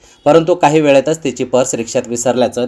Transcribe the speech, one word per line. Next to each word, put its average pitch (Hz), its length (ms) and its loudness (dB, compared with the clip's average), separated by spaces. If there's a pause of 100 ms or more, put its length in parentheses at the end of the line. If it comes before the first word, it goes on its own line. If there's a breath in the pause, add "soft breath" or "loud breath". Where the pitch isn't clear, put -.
(260 soft breath)
परंतु 165 300 4
काही 156 260 2
वेळेतच 147 420 2
तिची 127 200 -6
पर्स 123 320 -2
रिक्षात 117 320 -6
विसरल्याचं 120 600 -2